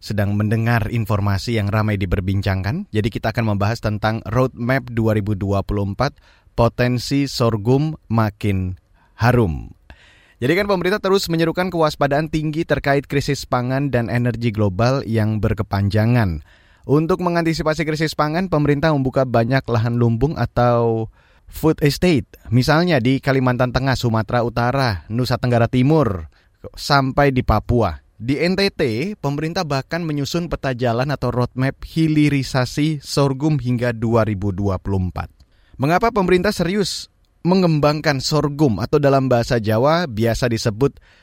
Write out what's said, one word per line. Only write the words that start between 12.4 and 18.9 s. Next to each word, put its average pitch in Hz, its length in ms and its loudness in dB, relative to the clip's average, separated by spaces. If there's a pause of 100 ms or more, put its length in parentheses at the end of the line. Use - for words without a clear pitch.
terkait 143 400 0
krisis 139 400 -2
pangan 131 400 -2
dan 120 240 -2
energi 120 400 0
global 107 560 2
yang 110 320 0
berkepanjangan. 107 1040 0 (400)
Untuk 165 400 2
mengantisipasi 160 640 0
krisis 151 240 -2
pangan, 160 400 -2
pemerintah 147 400 2